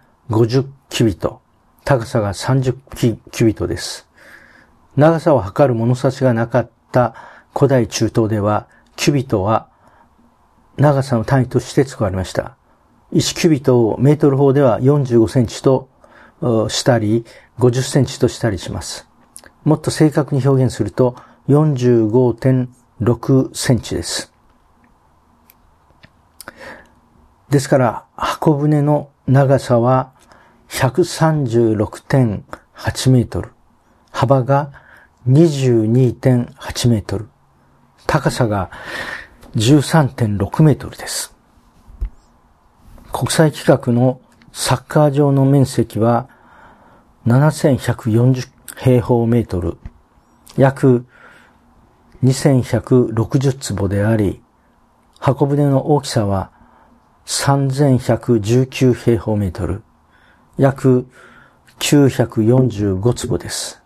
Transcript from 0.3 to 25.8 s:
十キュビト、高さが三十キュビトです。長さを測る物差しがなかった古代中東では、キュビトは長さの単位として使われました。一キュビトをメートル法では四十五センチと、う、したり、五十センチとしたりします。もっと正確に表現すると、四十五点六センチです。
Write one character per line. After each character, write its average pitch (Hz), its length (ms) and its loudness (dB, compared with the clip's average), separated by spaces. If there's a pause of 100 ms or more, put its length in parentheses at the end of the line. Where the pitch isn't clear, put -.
十 131 200 0 (240)
キ - 120 -4
ュ 120 60 4
ビ 98 80 0
ト、 - 260 -8 (440)
高 120 200 0
さ 113 160 -4
が 101 140 -4
三 135 260 0
十 127 120 -2 (220)
キ 120 220 -2 (140)
ュ - 140 0
ビ 104 100 2
ト 90 100 -4
で - 120 -6
す。 - 300 -14 (880)
長 156 240 4
さ 156 140 2
を 117 80 2
測 127 280 0
る 120 40 0
物 117 220 0
差 131 160 -2
し 131 120 -6
が 123 120 2
な 117 100 -2
か 120 140 -2
っ 113 100 -4 (220)
た 123 240 0 (400)
古 139 120 2
代 120 200 0
中 110 220 -2
東 110 200 0
で 107 100 -2
は、 104 280 -2 (280)
キ - 140 0
ュ 147 40 2
ビ 135 120 -2
ト 101 160 -2
は 107 280 -2 (1080)
長 139 240 2
さ 123 160 -4
の 110 80 -4
単 131 200 0
位 - 20 -
と 123 120 -4
し - 140 -6
て 143 100 0
使 - 200 -8
わ 95 80 -2
れ 95 40 -8
ま 92 80 -4
し - 80 -8
た。 - 260 -8 (580)
一 - 200 -2
キ - 100 0
ュ 165 60 2
ビ 139 100 0
ト 120 260 2
を - 120 -4
メ 139 140 4
ー 147 40 0
ト 151 100 2
ル 135 100 2
法 139 160 2
で 143 80 2
は 113 200 2
四 139 240 2
十 117 140 2
五 110 80 4
セ 135 120 -2
ン 113 60 2
チ - 160 -10
と、 131 260 0 (540)
う、 113 300 0
し - 100 -4
た 123 160 2
り、 107 280 -2 (340)
五 123 100 4
十 131 140 -2
セ 143 180 0
ン 120 40 2
チ - 140 -8
と 123 80 2
し - 120 -8
た 117 100 -2
り 95 80 -4
し - 140 -12
ま 92 100 -8
す。 - 260 -14 (580)
も 151 100 4
っ 151 40 -2
と - 120 -6
正 156 180 2
確 147 240 -2
に 139 140 0
表 131 160 4
現 113 120 -2
す - 80 -4
る 98 60 -4
と、 123 260 -2 (300)
四 147 300 2
十 120 320 2
五 123 260 2
点 127 400 -2 (260)
六 120 540 0
セ - 220 0
ン 104 60 -2
チ - 120 -10
で - 80 -6
す。 - 320 -10 (3250)